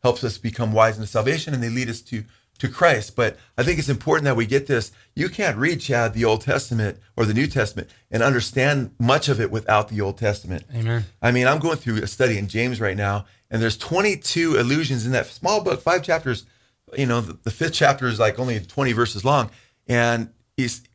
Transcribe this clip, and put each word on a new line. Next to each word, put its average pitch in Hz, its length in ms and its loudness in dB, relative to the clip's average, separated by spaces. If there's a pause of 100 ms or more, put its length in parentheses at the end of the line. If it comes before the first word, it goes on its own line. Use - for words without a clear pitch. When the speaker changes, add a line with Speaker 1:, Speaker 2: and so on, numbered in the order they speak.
Speaker 1:
helps 123 200 2
us 113 140 -4
become 110 340 -4
wise 110 240 4
unto 107 120 -10
salvation, 147 460 -2
and 123 100 -2
they 117 60 -4
lead 120 200 -2
us 113 120 -8
to, 107 220 -8 (360)
to - 100 -2
Christ. 143 460 2
But 117 220 0 (200)
I 123 60 0
think 165 160 0
it's 135 100 -2
important 151 360 0
that 131 100 4
we 113 100 2
get 135 220 0
this. 117 240 -2 (240)
You - 140 -2
can't 165 280 -2
read, 156 240 0
Chad, 117 320 0
the 113 120 0
Old 110 160 4
Testament 110 580 -2 (180)
or 117 80 2
the 104 80 0
New 131 140 2
Testament 104 420 -2 (220)
and 113 120 2
understand 131 760 0
much 131 300 4
of 117 120 2
it 104 100 -2
without 107 380 0
the 104 100 -4
Old 101 180 -4
Testament. 104 460 -2 (100)
Speaker 2:
Amen. 113 320 -2 (160)
Speaker 1:
I 117 100 2
mean, 123 160 2
I'm 151 120 2
going 160 180 0
through 110 200 -2
a 104 100 -2
study 117 300 0
in 101 100 -4
James 113 320 -4
right 98 160 -2
now, 101 300 -2 (240)
and 113 120 -2
there's 113 160 0
twenty-two 170 840 0
allusions 127 460 0
in 127 80 -2
that 120 120 0
small 202 360 -2
book, 170 200 -2
five 175 220 0
chapters. 156 420 -2 (520)
You 139 80 2
know, 120 160 2
the, 85 120 -8 (100)
the 110 80 -4
fifth 151 220 -4
chapter 139 340 2
is, 110 120 -2
like, 110 200 2
only 123 200 -4
twenty 127 340 -2
verses 107 320 -2
long. 131 240 2 (380)
And 117 420 2 (260)
he's, 123 280 -4 (120)